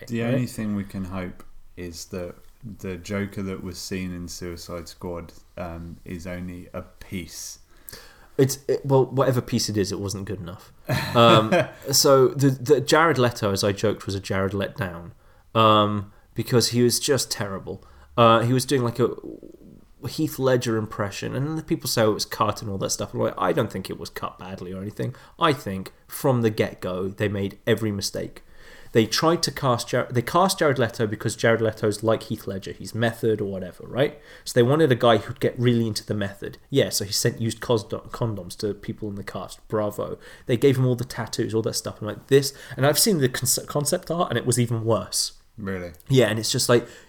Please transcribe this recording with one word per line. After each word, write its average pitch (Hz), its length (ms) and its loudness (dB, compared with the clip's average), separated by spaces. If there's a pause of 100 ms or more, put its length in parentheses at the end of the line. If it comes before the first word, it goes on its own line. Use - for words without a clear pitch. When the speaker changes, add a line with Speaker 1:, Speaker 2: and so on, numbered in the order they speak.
Speaker 1:
The 117 160 -4
Speaker 2:
right? 120 100 0
Speaker 1:
only 127 140 2
thing 107 280 -6
we 101 80 -2
can 98 220 -8
hope 92 380 -8 (340)
is 85 280 -12
that 90 280 -10 (460)
the 92 180 -8
Joker 101 460 -6
that 95 200 -6
was 90 140 -10
seen 92 340 -6
in 87 160 -8
Suicide 85 600 -10
Squad, 85 440 -12 (260)
um, 85 480 -10
is 90 200 -10
only 90 480 -10
a 90 80 -10
piece. - 800 -12 (800)
Speaker 2:
It's, 135 180 2 (100)
it, 135 160 0
well, 135 220 4
whatever 127 340 2
piece - 300 -2
it 107 80 -4
is, 95 140 0
it 92 80 -4
wasn't 98 260 -6
good 95 140 -10
enough. 87 340 -14 (140)
Speaker 1:
<laughs> - 280 -2
Speaker 2:
Um, 113 380 8 (380)
so 135 380 6
the, 139 200 2
the 131 320 4
Jared 156 380 4
Leto, 117 320 2
as 98 120 0
I 101 100 4
joked, 101 340 -2
was 98 80 -2
a 98 40 -4
Jared 95 340 -2
letdown, 90 580 -6 (420)
um, 107 580 4 (220)
because 117 360 2
he 120 120 2
was 120 180 4
just 135 300 0
terrible. 98 540 -8 (340)
Uh, 113 220 8
he 117 140 2
was 127 120 2
doing, 139 180 2
like, 117 160 -2
a 117 100 4 (1000)
Heath 151 320 -4
Ledger 127 380 2
impression, 107 580 -6
and 131 100 -2
then 156 120 -4
the 156 60 -8
people - 260 -4
say, 120 140 2
"Oh, 107 80 6
it - 20 2
was 98 120 -4
cut - 360 -2
and 110 100 -8
all 98 60 -4
that - 140 -4
stuff." - 220 -6
I'm 120 60 -4
like, 113 180 0
"I 92 140 0
don't 127 200 0
think 95 180 -8
it - 100 -10
was - 100 -12
cut - 300 -10
badly 92 320 -12
or 95 100 -10
anything." 120 320 -6 (240)
I 165 140 2
think 95 400 -6 (160)
from 127 340 0
the 113 80 4
get-go 95 600 -2
they 104 180 -2
made 101 400 -4
every 110 240 2
mistake. 95 520 -8 (480)
They 113 140 6
tried 165 380 0
to 151 80 0
cast 127 380 -2
Jar-, 123 200 0
they 123 140 0
cast 185 340 2
Jared 143 220 2
Leto 113 260 0
because 107 300 -4
Jared 117 260 2
Leto's 110 400 0
like 110 220 2
Heath - 240 -8
Ledger. 98 240 -8
He's - 240 -12
method 113 460 0
or 104 100 -4
whatever, 92 340 -10
right? - 340 -2 (260)
So - 100 -8
they 123 80 8
wanted 143 280 6
a 123 40 4
guy 117 220 6
who'd - 240 -10
get - 180 0
really 120 260 4
into 107 200 -4
the 107 100 -2
method. 101 420 -8 (140)
Yeah, 123 180 2
so - 160 -4
he 95 60 -10
sent - 300 0
used 113 200 -2
cos-, 113 220 2
condoms 101 760 -8
to 101 140 -2
people 110 360 -10
in 101 60 -8
the 101 80 -10
cast. - 440 -12
Bravo! 104 500 -2 (300)
They 123 100 2
gave 135 200 6
him 131 100 4
all 123 80 2
the 123 80 -2
tattoos, 113 500 -6
all 110 100 2
that 117 120 -4
stuff. - 260 -8
I'm 110 60 -8
like, - 200 -10
"This," 139 260 4 (240)
and 131 100 2
I've 151 100 2
seen 208 220 4
the 135 100 6
conce-, - 380 -2
concept 151 420 -2
art, 170 220 0
and 117 80 0
it - 60 -4
was 123 140 2
even 117 260 0
worse. - 480 -2 (240)
Speaker 1:
Really? 95 340 -8 (160)
Speaker 2:
Yeah, 127 200 6
and 110 120 -2
it's 110 140 -4
just 123 160 0
like, 120 180 4 (220)